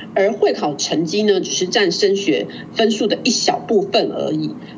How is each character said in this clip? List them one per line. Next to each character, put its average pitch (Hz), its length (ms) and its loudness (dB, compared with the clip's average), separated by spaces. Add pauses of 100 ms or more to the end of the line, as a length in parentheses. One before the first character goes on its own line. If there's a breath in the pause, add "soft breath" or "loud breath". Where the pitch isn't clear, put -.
(140 loud breath)
而 196 180 4
会 - 220 2
考 156 220 -4
成 156 280 -2
绩 208 200 0
呢， 196 180 4
只 - 100 -4
是 185 160 -2
占 196 240 2
升 196 240 2
学 151 320 0 (240 loud breath)
分 226 180 2
数 233 180 0
的 - 180 0
一 - 40 2
小 - 300 0
部 208 220 2
分 190 320 0
而 - 180 -2
已。 156 200 -2 (260 loud breath)